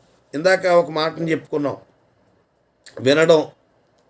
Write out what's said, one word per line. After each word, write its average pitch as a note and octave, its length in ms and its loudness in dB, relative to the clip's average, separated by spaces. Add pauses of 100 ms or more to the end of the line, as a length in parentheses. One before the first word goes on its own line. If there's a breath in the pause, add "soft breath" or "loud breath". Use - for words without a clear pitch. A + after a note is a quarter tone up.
(360)
ఇందాక F3+ 300 0
ఒక F3 240 2
మాటను D#3+ 400 -4
చెప్పుకున్నాం, C#3+ 480 -6 (1200)
వినడం, D3+ 480 2 (640)